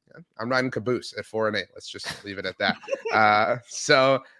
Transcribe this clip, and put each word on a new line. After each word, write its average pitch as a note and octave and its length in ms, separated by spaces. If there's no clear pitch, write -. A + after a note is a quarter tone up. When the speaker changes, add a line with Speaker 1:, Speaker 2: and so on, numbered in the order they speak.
Speaker 1:
I'm A#2 120
riding B2+ 220
caboose A#2 440
at G#2 80
four A2 240
and G#2 80
eight. F#2 160
Let's - 160
just - 380
leave G2 100
it F#2+ 80
at F#2 140
that. F#2+ 240
Speaker 2:
<laughs> - 40
Speaker 1:
Uh, G#2+ 560
so C3+ 560